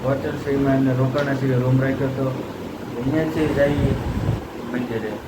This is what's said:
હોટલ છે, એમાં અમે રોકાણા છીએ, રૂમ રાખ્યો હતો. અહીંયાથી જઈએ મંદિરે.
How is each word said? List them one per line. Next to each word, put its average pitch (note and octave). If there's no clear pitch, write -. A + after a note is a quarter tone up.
હોટલ C#3
છે, C#3+
એમાં C#3
અમે C3
રોકાણા C#3
છીએ, C3
રૂમ B2+
રાખ્યો C3+
હતો. C3
અહીંયાથી D#3
જઈએ C#3+
મંદિરે. A2+